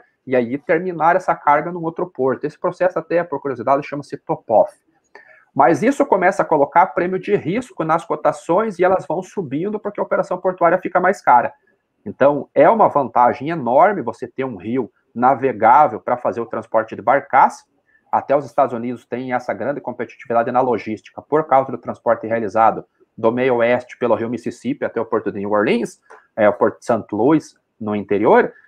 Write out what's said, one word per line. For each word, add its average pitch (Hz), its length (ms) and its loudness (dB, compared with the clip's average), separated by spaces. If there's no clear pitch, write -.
e 127 100 0
aí 123 200 0
terminar 170 600 0
essa 180 180 -2
carga 151 380 0
num 175 100 -8
outro 165 240 -6
porto. 131 380 -2
Esse 151 140 -10
processo 180 400 -2
até, 165 240 -2
por 147 180 -8
curiosidade, 135 460 -2
chama-se 143 320 -12
top-off. - 560 0
Mas 147 280 2
isso 277 220 0
começa 185 380 2
a - 20 0
colocar 160 440 2
prêmio 185 300 -4
de 196 160 -2
risco 175 480 -4
nas 160 220 0
cotações 165 720 -2
e 180 60 2
elas 180 220 2
vão 165 160 -6
subindo 185 580 -8
porque - 180 -10
a 202 40 -6
operação 190 340 -4
portuária 180 420 2
fica 175 220 -2
mais 185 220 0
cara. 123 300 4
Então, 131 500 0
é 143 140 6
uma 202 200 4
vantagem 123 600 0
enorme 160 540 2
você 117 260 -10
ter 131 160 -8
um 127 120 -8
rio 110 360 -6
navegável 123 840 2
pra 120 200 -4
fazer 113 240 -4
o 113 40 -8
transporte 110 480 -4
de 98 60 -12
barcaça. 135 640 2
Até 127 240 0
os 147 80 -2
Estados 127 300 -2
Unidos 117 320 -8
têm 127 260 -8
essa 120 220 -6
grande 127 260 -6
competitividade 117 720 -4
na 123 80 2
logística 113 640 -4
por 156 240 -2
causa 131 260 2
do - 60 -10
transporte 113 480 -4
realizado 110 580 0
do 113 160 0
meio 123 240 0
oeste 120 420 0
pelo 120 160 0
rio 113 160 -4
Mississippi - 540 -8
até 110 160 -6
o 110 40 -4
porto 104 280 -4
de 98 80 -10
New 101 100 -6
Orleans, 117 480 0
é, 107 120 4
o 101 40 4
porto - 260 -2
de - 60 -20
Saint 110 260 -2
Louis, 135 460 0
no 107 160 -4
interior. 104 560 2